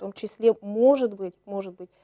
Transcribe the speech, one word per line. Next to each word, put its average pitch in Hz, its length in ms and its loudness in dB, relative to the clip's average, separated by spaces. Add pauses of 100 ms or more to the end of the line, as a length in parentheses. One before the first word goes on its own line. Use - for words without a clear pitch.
том 196 140 -12
числе, 220 480 0
может 233 520 2
быть, 190 200 -10 (120)
может 196 280 -10
быть, 180 160 -20 (140)